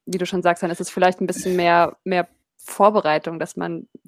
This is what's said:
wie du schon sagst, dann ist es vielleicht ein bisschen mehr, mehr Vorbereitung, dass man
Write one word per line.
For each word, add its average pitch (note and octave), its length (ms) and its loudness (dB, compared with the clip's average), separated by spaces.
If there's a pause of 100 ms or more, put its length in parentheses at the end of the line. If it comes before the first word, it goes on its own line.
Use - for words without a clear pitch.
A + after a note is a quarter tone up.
wie F#3 100 -4
du F3+ 80 -2
schon F3+ 160 -4
sagst, E3+ 220 2
dann E3+ 80 -2
ist F3 100 -8
es F3 80 -8
vielleicht F3+ 320 0
ein F#3 60 -2
bisschen F3+ 280 -4
mehr, E3+ 480 2
mehr F3+ 240 -2 (300)
Vorbereitung, E3 800 0
dass D#3+ 160 -8
man E3+ 320 -8 (200)